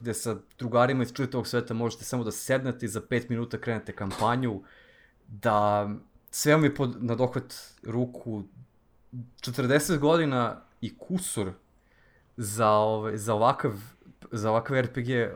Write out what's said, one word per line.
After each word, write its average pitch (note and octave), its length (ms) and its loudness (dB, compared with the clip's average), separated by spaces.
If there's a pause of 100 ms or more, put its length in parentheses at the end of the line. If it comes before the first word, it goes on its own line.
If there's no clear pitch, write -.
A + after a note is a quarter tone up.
gde A#2 120 -4
sa A2 220 -4 (240)
drugarima B2 440 2
iz B2 100 -4
čitavog B2+ 340 -4
sveta A#2+ 260 -2
možete A2+ 300 -4
samo B2 200 -4
da G#2+ 80 -4
sednete C3 540 -2
i G#2+ 40 -4
za G#2+ 120 -6
pet A#2+ 280 -2
minuta A#2 280 -4
krenete G#2+ 340 -6
kampanju, A2 680 -2 (680)
da G#2 640 2 (420)
sve D3 220 4
vam D#3 100 8
je C#3+ 120 4
pod, B2 280 -2
na A#2 120 0
dohvat - 380 -2 (300)
ruku. A#2 600 -4 (1000)
Četrdeset C#3 580 2
godina C#3+ 600 2 (200)
i A2+ 160 -8
kusur A#2 540 -4 (840)
za, A2 320 2
ovaj, G#2+ 480 2
za G#2+ 160 -2
ovakav, A#2 380 2 (600)
za A2 200 0
ovakav A#2 260 0
R B2 160 0
P B2+ 80 -4
G, A#2+ 340 0